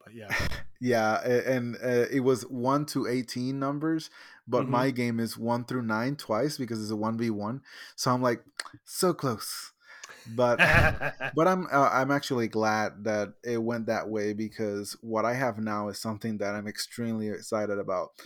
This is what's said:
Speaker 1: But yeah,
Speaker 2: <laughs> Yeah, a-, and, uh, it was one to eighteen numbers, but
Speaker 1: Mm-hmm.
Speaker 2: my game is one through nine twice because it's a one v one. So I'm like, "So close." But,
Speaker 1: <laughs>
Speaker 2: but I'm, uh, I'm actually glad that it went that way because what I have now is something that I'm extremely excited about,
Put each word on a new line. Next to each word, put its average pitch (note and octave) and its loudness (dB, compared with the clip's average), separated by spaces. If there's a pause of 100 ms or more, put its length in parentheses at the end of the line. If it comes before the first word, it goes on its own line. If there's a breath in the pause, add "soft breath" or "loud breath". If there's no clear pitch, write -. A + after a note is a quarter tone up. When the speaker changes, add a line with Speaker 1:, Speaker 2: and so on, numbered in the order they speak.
Speaker 1:
But G#2+ -20
yeah, G#2+ -12
Speaker 2:
<laughs> - 0 (220)
Yeah, A2 4
a-, B2 2
and, A#2+ -4
uh, A#2+ 2
it C3+ 2
was B2 4
one C3+ 0
to - -2
eighteen B2+ -2
numbers, D3 -2 (380 loud breath)
but B2 2
Speaker 1:
Mm-hmm. - -4
Speaker 2:
my B2+ 2
game A#2+ 0
is A2+ -2
one A#2 0
through B2+ -2
nine A2+ 0
twice C3+ 0
because A2+ -4
it's G#2+ -4
a A2 -2
one A2 0
v A#2 0
one. G#2+ -4 (340 loud breath)
So - 0
I'm B2+ 2
like, A#2+ 2 (400)
"So - 2
close." - -4 (540 loud breath)
But, A#2+ 4
Speaker 1:
<laughs> D#3 4
Speaker 2:
but D#3+ 4
I'm, F#3 2
uh, C#3 6
I'm C3 2
actually C3 0
glad G#2+ 0
that G#2 0 (100)
it A#2+ -2
went A2+ -2
that G#2 -2
way G#2+ -2
because G#2 -4
what A2 -2
I A2+ 2
have B2 -2
now G#2+ -2
is G2 -8
something A2 -4
that G2+ -2
I'm G#2 -6
extremely A2 -4
excited G2+ -2
about, F2+ -2 (160 loud breath)